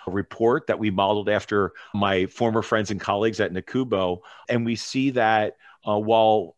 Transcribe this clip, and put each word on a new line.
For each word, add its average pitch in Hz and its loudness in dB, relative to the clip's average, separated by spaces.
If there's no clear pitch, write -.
report 113 0
that 110 -2
we 107 0
modeled 101 0
after 101 0
my 98 0
former 113 0
friends 107 -2
and 98 -6
colleagues 104 -2
at 95 0
nacubo. 92 -2
And 117 0
we 117 -2
see 135 -4
that, 110 2
uh, 104 0
while 107 2